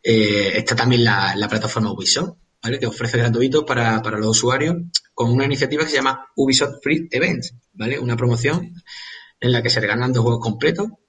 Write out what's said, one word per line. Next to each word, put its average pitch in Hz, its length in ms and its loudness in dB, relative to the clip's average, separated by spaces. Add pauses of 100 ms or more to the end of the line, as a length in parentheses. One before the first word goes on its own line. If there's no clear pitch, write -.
Eh, 104 520 2
está 107 200 0
también 120 280 4
la, 98 320 2
la 104 120 -2
plataforma 107 440 -2
Ubisoft, - 460 -2 (240)
¿vale? 123 160 -4
Que 127 80 -4
ofrece 117 320 -4
gratuitos 120 460 2
para, 113 400 0
para 107 160 -4
los 110 180 2
usuarios 139 380 0 (400)
con 120 160 2
una 135 140 2
iniciativa 143 380 0
que 151 60 -2
se 151 60 -2
llama 131 400 0
Ubisoft 135 480 2
Free 160 260 0
Events, 127 460 -2 (180)
¿vale? 120 240 -4
Una 120 180 -2
promoción 123 560 0 (680)
en 123 120 0
la 117 100 2
que 113 80 -2
se - 100 2
regalan 113 320 0
dos 120 120 2
juegos 117 200 0
completos 160 440 0 (220)